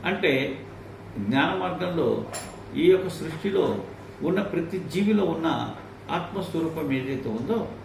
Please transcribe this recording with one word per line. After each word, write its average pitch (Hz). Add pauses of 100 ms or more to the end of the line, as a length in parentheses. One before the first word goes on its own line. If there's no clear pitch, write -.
అంటే 156 (600)
జ్ఞాన 135
మార్గంలో 165 (520)
ఈ 170
యొక్క 185
సృష్టిలో 185 (440)
ఉన్న 185
ప్రతి 165
జీవిలో 196
ఉన్న 160 (360)
ఆత్మస్వరూపం 165
ఏదైతే 131
ఉందో 143 (160)